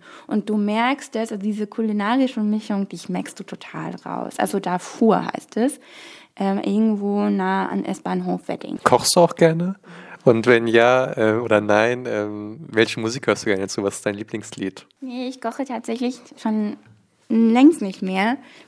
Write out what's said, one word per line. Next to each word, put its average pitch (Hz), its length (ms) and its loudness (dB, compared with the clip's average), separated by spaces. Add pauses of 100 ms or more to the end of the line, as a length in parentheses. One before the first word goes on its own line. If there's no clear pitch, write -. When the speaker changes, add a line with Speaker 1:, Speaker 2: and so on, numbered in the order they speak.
(260)
Speaker 1:
Und 208 240 -2
du 214 80 0
merkst 226 560 -2
das, 226 180 -4
also 196 120 -8
diese 208 240 -4
kulinarische 226 720 0
Mischung, 208 500 -2
die 175 80 -12
schmeckst 185 420 -8
du 196 40 -14
total 165 500 -12 (100)
raus. - 360 -8
Also 196 200 -2
Darfur 180 680 0
heißt - 300 -10
es. 247 220 -2 (580)
Ähm, 196 220 0
irgendwo 208 720 0
nah 190 380 0
an 196 160 -2
S-Bahnhof 185 640 -4
Wedding. - 380 -8
Speaker 2:
Kochst - 320 2
du - 20 8
auch 170 160 4
gerne? 170 400 2 (480)
Und 113 240 6
wenn 117 180 6
ja, 120 520 4
äh, 110 220 4
oder 110 200 4
nein, 110 480 2
ähm, 104 540 -6 (100)
welche 113 300 0
Musik 117 260 -4
hörst 104 180 0
du - 40 0
gerne 98 180 -2
zu? 104 160 -6
Was 101 120 -2
ist - 100 -14
dein 104 100 -2
Lieblingslied? - 720 -10 (140)
Speaker 1:
Nee, 254 260 -10
ich 262 140 -12
koche 233 240 -6
tatsächlich 240 560 -6 (160)
schon 214 400 -4 (500)
längst 233 540 6
nicht 190 200 -6
mehr, 196 360 0 (300)